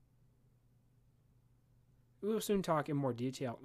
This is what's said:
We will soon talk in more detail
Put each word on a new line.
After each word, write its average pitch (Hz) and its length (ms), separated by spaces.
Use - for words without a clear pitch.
We 196 80
will 220 100
soon 202 220
talk 156 260
in 151 80
more 135 180
detail 123 520